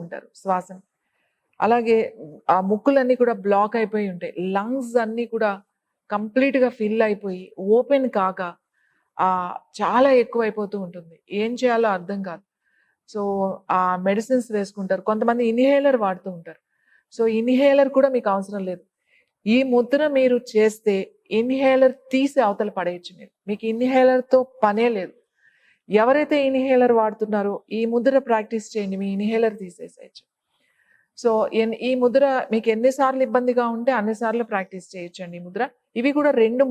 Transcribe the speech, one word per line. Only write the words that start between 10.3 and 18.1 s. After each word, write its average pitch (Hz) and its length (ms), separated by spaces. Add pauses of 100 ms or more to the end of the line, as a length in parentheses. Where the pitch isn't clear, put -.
ఉంటుంది, 170 300 (240)
ఏం 226 100 (120)
చేయాలో 233 340
అర్థం 196 320
కాదు. 160 140 (680)
So, 208 80 (580)
ఆ 185 40 (240)
మెడిసిన్స్ 226 500
వేసుకుంటారు, 190 540
కొంతమంది 233 400
ఇన్హేలర్ 277 540
వాడుతూ 185 320
ఉంటారు. 165 240 (540)
So, 226 80 (140)
ఇన్హేలర్ 269 580
కూడా 269 200